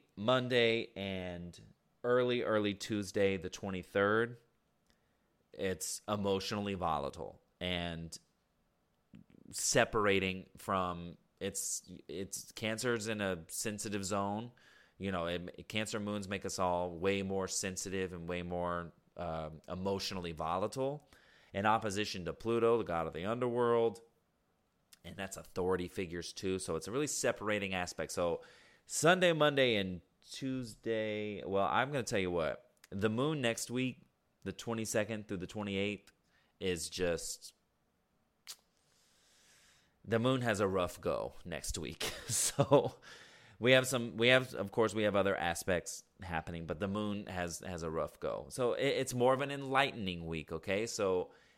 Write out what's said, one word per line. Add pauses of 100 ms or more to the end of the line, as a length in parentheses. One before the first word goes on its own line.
(160)
Monday,
and (440)
early,
early
Tuesday,
the
twenty-third, (1160)
it's
emotionally
volatile (220)
and (1300)
separating (100)
from, (260)
it's, (260)
it's,
Cancer's
in
a (120)
sensitive
zone. (480)
You
know,
it,
Cancer
moons
make
us
all
way
more
sensitive
and
way
more, (220)
um, (100)
emotionally
volatile. (500)
In
opposition
to
Pluto,
the
god
of
the
underworld, (1080)
and
that's
authority
figures
too.
So
it's
a
really
separating
aspect.
So (460)
Sunday,
Monday,
and (300)
Tuesday,
well,
I'm
gonna
tell
you
what, (260)
the
moon
next
week, (460)
the
twenty-second
through
the
twenty-eighth, (480)
is
just, (2500)
the
moon
has
a
rough
go (100)
next
week.
<laughs>
So (640)
we
have
some,
we
have,
of
course,
we
have
other
aspects (180)
happening,
but
the
moon
has,
has
a
rough
go.
So
it,
it's
more
of
an
enlightening
week,
okay?
So (280)